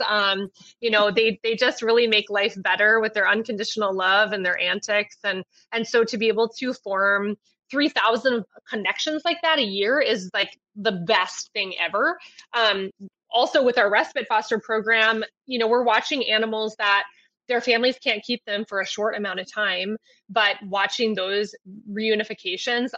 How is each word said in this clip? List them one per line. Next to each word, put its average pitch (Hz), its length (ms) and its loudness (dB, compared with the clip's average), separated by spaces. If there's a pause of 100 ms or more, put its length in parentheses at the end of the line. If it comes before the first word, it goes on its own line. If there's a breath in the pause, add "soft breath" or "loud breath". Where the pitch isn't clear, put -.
Um, 196 420 0 (320 loud breath)
you 233 100 -2
know, 208 200 4
they, 220 320 2
they 226 120 -2
just 247 280 0
really 233 240 4
make 208 240 2
life 202 260 0
better 202 420 2
with 214 140 0
their 196 160 0
unconditional 214 680 -2
love 190 380 2
and 196 120 -4
their 180 140 0
antics. 208 640 -2
And, 190 220 -4 (280 soft breath)
and 226 140 -4
so 233 180 4
to 233 120 -6
be 220 120 0
able 220 200 2 (120)
to 254 120 -4
form 202 640 -2 (340)
three 285 200 0
thousand 226 540 0 (220)
connections 233 600 -4
like 339 160 -2
that 320 160 2
a - 60 2
year 202 360 0
is, 202 320 -2
like, 202 260 -4 (180)
the 208 160 -2
best 185 600 -2
thing 196 260 -6
ever. 214 400 0 (360 loud breath)
Um, 196 360 0 (400)
also 269 320 2
with 247 140 4
our 208 140 4
respite 247 360 0
foster 214 320 0
program, 220 640 2 (220)
you 254 140 -6
know, 226 80 2
we're 240 160 2
watching 233 480 2
animals 220 480 -2
that 202 260 2 (420 soft breath)
their 240 140 0
families 240 420 2
can't 214 200 -2
keep 240 240 -6
them 208 180 -4
for 196 160 -6
a 185 60 -4
short 214 300 -4
amount 196 220 -6
of 185 140 -12
time, 202 460 -2 (320 soft breath)
but 202 340 0
watching 202 500 -2
those 196 400 -2 (380)
reunifications 214 1040 -2